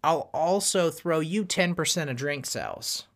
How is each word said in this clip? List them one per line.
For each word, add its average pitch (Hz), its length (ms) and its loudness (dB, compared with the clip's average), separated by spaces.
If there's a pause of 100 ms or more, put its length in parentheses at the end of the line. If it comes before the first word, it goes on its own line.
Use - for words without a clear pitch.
I'll 151 300 2
also 175 580 2
throw 160 300 0
you 180 240 0
ten 175 300 2
percent 156 360 0
of 123 60 -4
drink 143 300 -4
sales. - 580 -6 (120)